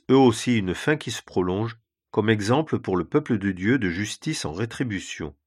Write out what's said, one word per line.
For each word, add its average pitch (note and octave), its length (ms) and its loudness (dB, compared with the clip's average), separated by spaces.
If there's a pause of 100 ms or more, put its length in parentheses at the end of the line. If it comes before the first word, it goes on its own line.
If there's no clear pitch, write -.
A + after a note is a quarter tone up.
eux C3 80 8
aussi B2 400 6
une F#2 160 0
fin D3 240 0
qui C3 140 -8
se - 100 -10
prolonge, G2 560 -2 (320)
comme G#2+ 200 0
exemple A2+ 500 2
pour F#2 180 -2
le E2 100 -2
peuple D3 300 0
de G2 140 -2
Dieu G2 260 0
de G2+ 120 -2
justice G#2 560 -6
en D2+ 60 -6
rétribution. F#2+ 840 -8 (120)